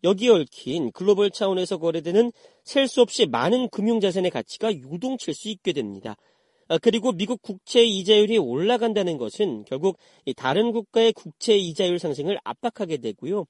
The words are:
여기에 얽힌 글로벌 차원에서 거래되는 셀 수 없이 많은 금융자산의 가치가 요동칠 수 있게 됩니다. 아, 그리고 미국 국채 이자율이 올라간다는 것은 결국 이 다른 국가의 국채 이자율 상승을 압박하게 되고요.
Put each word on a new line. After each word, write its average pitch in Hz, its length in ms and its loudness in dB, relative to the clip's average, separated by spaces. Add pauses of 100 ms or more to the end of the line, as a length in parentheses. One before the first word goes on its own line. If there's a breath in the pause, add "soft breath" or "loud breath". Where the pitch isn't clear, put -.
여기에 202 260 4
얽힌 156 640 2
글로벌 202 400 2
차원에서 185 460 -2
거래되는 170 520 0 (320 soft breath)
셀 269 240 0
수 247 140 0
없이 240 260 4
많은 175 440 0
금융자산의 196 600 0
가치가 185 420 -6
요동칠 170 600 -8
수 - 140 -12
있게 190 240 -6
됩니다. 107 440 -8 (520)
아, 165 100 2
그리고 226 320 2
미국 202 320 -4
국채 233 400 0
이자율이 208 560 2
올라간다는 190 800 -2
것은 120 460 -4
결국 156 340 -4 (260 soft breath)
이 139 80 -6
다른 165 380 0
국가의 226 420 0
국채 - 440 0
이자율 175 420 0
상승을 160 460 -4
압박하게 160 540 -6
되고요. 127 520 -6